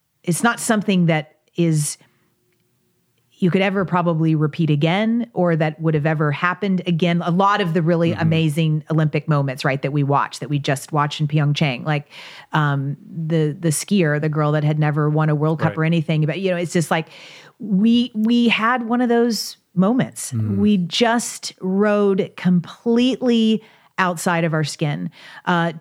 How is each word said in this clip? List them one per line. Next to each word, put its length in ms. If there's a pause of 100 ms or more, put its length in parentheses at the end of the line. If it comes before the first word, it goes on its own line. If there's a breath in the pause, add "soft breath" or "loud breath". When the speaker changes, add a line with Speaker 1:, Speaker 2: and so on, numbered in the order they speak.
(220)
Speaker 1:
it's 200
not 180
something 460
that 300 (200)
is, 400 (1400 soft breath)
you 180
could 120
ever 220
probably 520
repeat 340
again, 640
or 220
that 240
would 140
have 120
ever 240
happened 560
again. 380
A 80
lot 280
of 140
the 80
really 300
Speaker 2:
Mm-hmm. 100
Speaker 1:
amazing 680
Olympic 400
moments, 360
right, 180
that 100
we 120
watched, 360
that 80
we 120
just 320
watched 280
in 60
Pyeongchang, 580
like, 240 (440 loud breath)
um, 520
the, 540
the 120
skier, 500
the 80
girl 240
that 100
had 160
never 320
won 180
a 60
World 240
Cup 120
Speaker 2:
Right. 80
Speaker 1:
or 60
anything, 420
but, 120
you 140
know, 40
it's 160
just 200
like, 160 (500 loud breath)
we, 560
we 340
had 400
one 120
of 80
those 480 (180)
moments. 580
Speaker 2:
Mm. 260
Speaker 1:
We 180
just 840
rode 760
completely 1300 (360 loud breath)
outside 460
of 100
our 100
skin. 460 (360 loud breath)
Uh, 340